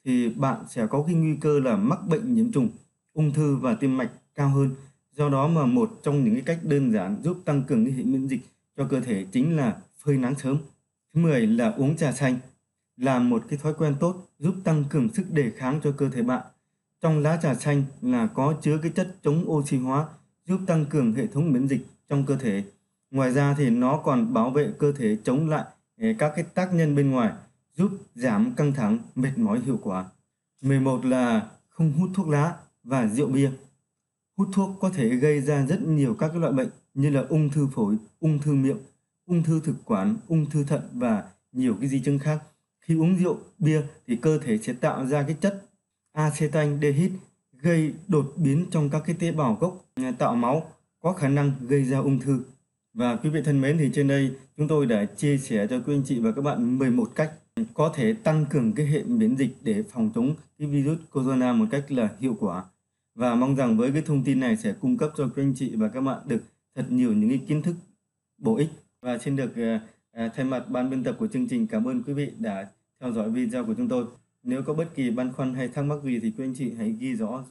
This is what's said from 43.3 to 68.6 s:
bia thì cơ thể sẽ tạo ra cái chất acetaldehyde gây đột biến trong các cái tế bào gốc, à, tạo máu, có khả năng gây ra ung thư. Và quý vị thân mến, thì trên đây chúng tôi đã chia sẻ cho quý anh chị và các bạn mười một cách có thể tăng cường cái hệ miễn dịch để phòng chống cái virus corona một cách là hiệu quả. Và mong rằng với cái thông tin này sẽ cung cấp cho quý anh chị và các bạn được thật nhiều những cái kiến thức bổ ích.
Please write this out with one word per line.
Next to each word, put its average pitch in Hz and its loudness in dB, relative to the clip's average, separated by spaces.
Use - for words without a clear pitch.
bia 156 2
thì 120 -2
cơ 156 2
thể 131 -2
sẽ 120 -6
tạo 123 -2
ra 143 0
cái 151 -4
chất - -2
acetaldehyde 151 0
gây 160 2
đột 147 0
biến 156 2
trong 151 2
các 151 -2
cái 170 -2
tế 170 0
bào 143 0
gốc, 180 -4
à, 127 -4
tạo 120 -2
máu, 127 0
có 160 -2
khả 170 -2
năng 143 2
gây 135 2
ra 135 0
ung 135 2
thư. 131 0
Và 120 0
quý 151 -2
vị 156 0
thân 143 4
mến, 143 2
thì 143 2
trên 143 2
đây 135 2
chúng 151 0
tôi 147 2
đã 107 2
chia 143 0
sẻ 107 -2
cho 127 -2
quý 147 0
anh 139 2
chị 131 -2
và 113 2
các 120 -4
bạn 127 0
mười 131 4
một 117 2
cách 156 0
có 160 2
thể 113 2
tăng 156 2
cường 120 2
cái 151 0
hệ 147 0
miễn 117 2
dịch 131 0
để 110 -2
phòng 110 -2
chống 127 0
cái 147 -4
virus 143 2
corona 127 2
một 110 4
cách 143 -2
là 120 0
hiệu 117 -2
quả. 92 -4
Và 117 0
mong 131 2
rằng 120 2
với 123 2
cái 151 0
thông 147 0
tin 135 2
này 120 2
sẽ 107 -4
cung 127 0
cấp - -2
cho 143 -2
quý 139 -2
anh 139 2
chị 123 -4
và 110 2
các 123 -6
bạn 131 -2
được 113 -2
thật 127 -4
nhiều 123 2
những 107 4
cái 127 0
kiến 151 0
thức 175 -2
bổ 113 0
ích. 147 0